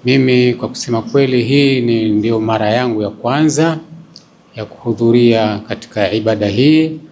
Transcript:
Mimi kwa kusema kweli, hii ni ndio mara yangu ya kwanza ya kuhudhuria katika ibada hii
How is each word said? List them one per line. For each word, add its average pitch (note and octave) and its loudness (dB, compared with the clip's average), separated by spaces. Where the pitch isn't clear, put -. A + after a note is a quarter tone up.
Mimi B2+ 2
kwa - -6
kusema A#2 -4
kweli, B2+ 0
hii C3+ 2
ni A2+ 0
ndio G#2+ 0
mara G#2+ -2
yangu A#2 -2
ya G2+ -4
kwanza D3+ -2
ya A2 -10
kuhudhuria A#2 2
katika G#2 -4
ibada G#2+ -2
hii D#3 2